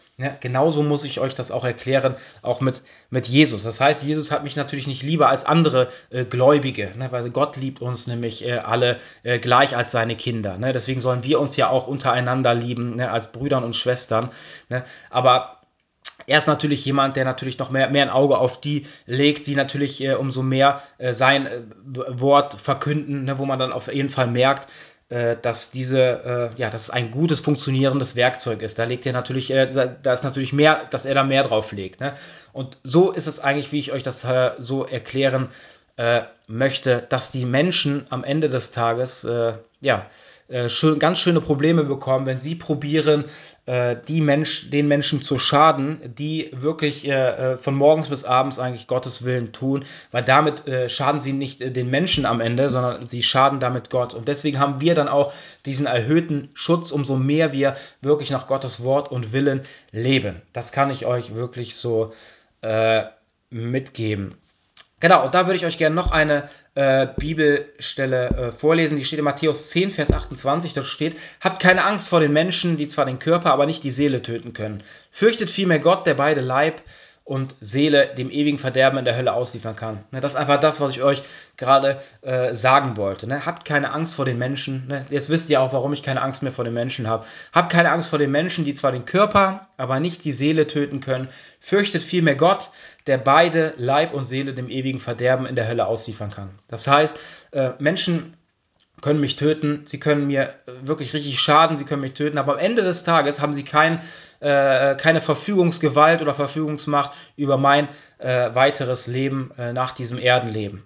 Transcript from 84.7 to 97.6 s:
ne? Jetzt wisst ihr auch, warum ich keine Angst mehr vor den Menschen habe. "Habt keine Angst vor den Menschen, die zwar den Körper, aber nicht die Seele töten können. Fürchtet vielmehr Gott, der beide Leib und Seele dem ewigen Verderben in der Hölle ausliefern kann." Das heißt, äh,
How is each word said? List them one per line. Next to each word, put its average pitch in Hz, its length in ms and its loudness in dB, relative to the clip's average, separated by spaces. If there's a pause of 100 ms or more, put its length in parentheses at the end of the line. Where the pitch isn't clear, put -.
ne? 135 220 -8
Jetzt 143 200 -2
wisst 165 200 0
ihr 135 120 4
auch, 131 120 0
warum 139 200 0
ich 143 100 -8
keine 131 180 -2
Angst 135 200 -4
mehr 135 100 -4
vor 127 120 -6
den 117 100 -4
Menschen 120 340 -4
habe. 113 180 -2 (280)
"Habt 170 180 2
keine 170 200 4
Angst 165 180 -2
vor 151 80 -2
den 143 140 2
Menschen, 165 340 0
die 143 80 -4
zwar 135 200 -2
den 123 120 -8
Körper, 202 640 2 (100)
aber 131 220 -2
nicht 170 240 -4
die 151 80 -2
Seele 147 360 2
töten 143 340 -4
können. 131 260 -4 (320)
Fürchtet 196 420 0
vielmehr 165 340 2
Gott, 175 340 2 (380)
der 135 100 2
beide 160 600 4
Leib 135 360 0
und 139 100 -4
Seele 131 300 -6
dem 123 160 -8
ewigen 131 320 -4
Verderben 123 440 0
in 127 100 -6
der 113 120 -2
Hölle 113 180 0
ausliefern 104 460 -6
kann." 98 200 -14 (180)
Das 113 180 -6
heißt, 151 300 2 (340)
äh, 135 280 -2